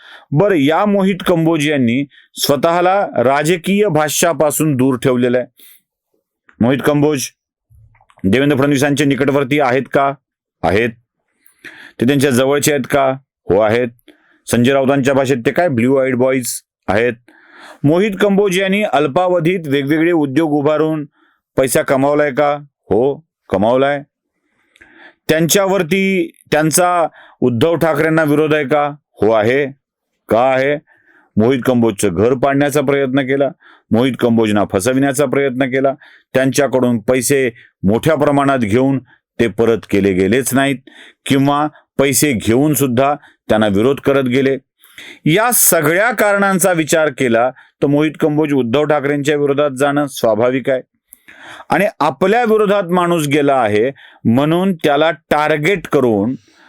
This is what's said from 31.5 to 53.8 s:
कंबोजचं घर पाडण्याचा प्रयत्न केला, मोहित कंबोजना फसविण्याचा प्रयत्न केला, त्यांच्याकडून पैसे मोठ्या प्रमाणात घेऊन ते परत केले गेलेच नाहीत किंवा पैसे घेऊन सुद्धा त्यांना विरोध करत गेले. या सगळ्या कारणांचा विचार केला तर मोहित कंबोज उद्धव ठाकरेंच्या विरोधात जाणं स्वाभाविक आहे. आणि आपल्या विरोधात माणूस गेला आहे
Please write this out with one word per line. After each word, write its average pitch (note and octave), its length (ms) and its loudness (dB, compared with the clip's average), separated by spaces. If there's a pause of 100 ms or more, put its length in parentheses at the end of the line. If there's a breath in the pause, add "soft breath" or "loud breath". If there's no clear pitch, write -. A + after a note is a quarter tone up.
कंबोजचं A2+ 460 0
घर G#2 220 2
पाडण्याचा C#3 480 0
प्रयत्न C#3 400 0
केला, C3+ 280 -2 (420 soft breath)
मोहित A#2+ 280 2
कंबोजना A2+ 520 2
फसविण्याचा C3 540 0
प्रयत्न C3 400 -2
केला, C3 280 -2 (400 soft breath)
त्यांच्याकडून B2+ 680 0
पैसे B2+ 520 0 (320 soft breath)
मोठ्या A2+ 320 2
प्रमाणात C#3 440 0
घेऊन B2+ 400 0 (400 soft breath)
ते A#2 80 2
परत A2+ 300 0 (120)
केले G2 240 2
गेलेच G2 400 0
नाहीत C3+ 220 0 (500 loud breath)
किंवा C#3+ 420 0 (320 soft breath)
पैसे C#3 340 2
घेऊन A#2 400 0
सुद्धा C3+ 420 0 (340 soft breath)
त्यांना G#2+ 180 2
विरोध A2+ 320 0
करत C3 240 0
गेले. C3 340 0 (680 loud breath)
या G#3+ 260 2
सगळ्या F3+ 600 0
कारणांचा G3 600 0
विचार D#3+ 460 0
केला A#2+ 320 2
तर - 380 -6
मोहित D3 320 0
कंबोज D3+ 340 0
उद्धव B2+ 300 0
ठाकरेंच्या D3 520 -2
विरोधात C#3+ 360 0
जाणं C#3+ 340 -2
स्वाभाविक B2 640 0
आहे. B2+ 120 -2 (880 loud breath)
आणि E3+ 180 0 (120)
आपल्या F#3+ 440 0
विरोधात G#3 400 2
माणूस E3+ 440 0
गेला C#3+ 280 2
आहे A2+ 360 0 (340 loud breath)